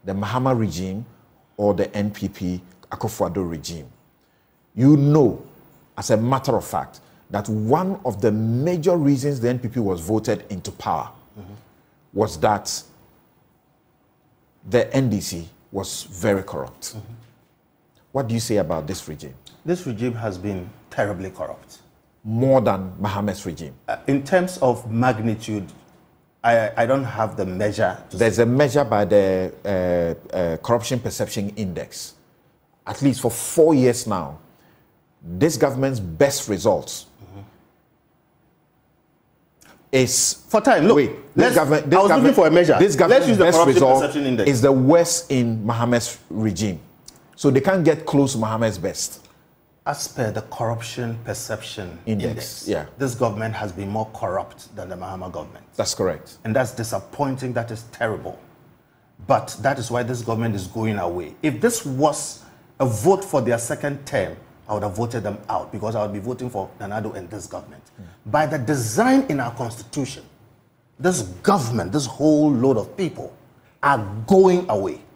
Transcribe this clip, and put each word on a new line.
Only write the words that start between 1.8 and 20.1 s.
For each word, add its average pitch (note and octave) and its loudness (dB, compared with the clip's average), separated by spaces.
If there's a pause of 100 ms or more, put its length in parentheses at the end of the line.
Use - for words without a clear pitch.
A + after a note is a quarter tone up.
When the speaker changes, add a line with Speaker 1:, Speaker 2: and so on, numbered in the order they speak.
Speaker 1:
N G#2 -2
P G2+ -8
P F2+ -6 (300)
Akufo-Addo F#2+ -4
regime? D#2+ -12 (880)
You C#3 6
know, C#3+ 4 (560)
as G#2+ -8
a A2 4
matter B2 0
of F#2 -2
fact, - -8 (300)
that G2+ -4
one D#3 0
of G2 -4
the A2 4
major C#3+ 0
reasons C#3 0
the A#2 0
N B2 -2
P A#2 -8
P A2+ -4
was F#2+ -2
voted G#2+ -2
into F#2+ -10
power - -6 (260)
Speaker 2:
Mm-hmm. G2+ -18 (600)
Speaker 1:
was F#2+ -2
that G#2 -2 (1900)
the A2+ 2
N C3+ 2
D G#2 0
C E2+ -10 (220)
was - -8
very F#2+ -2
corrupt. - -12
Speaker 2:
Mm-hmm. A2 -16 (1000)
Speaker 1:
What C3+ -2
do A2+ -2
you A#2 0
say A2+ -2
about D#2+ -2
this - -10
regime? D2 -14 (320)
Speaker 2:
This F3 -4
regime A#2+ -4